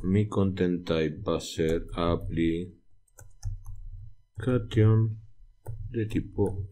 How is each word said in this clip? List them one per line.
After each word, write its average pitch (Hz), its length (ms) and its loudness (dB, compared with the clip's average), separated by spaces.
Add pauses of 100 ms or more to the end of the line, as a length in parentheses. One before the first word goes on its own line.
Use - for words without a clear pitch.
mi 101 240 4
content 92 580 0
type 80 420 0
va 82 100 2
a - 40 -4
ser 80 540 0
application 85 840 0 (3000)
de 113 160 -2
tipo 95 680 -2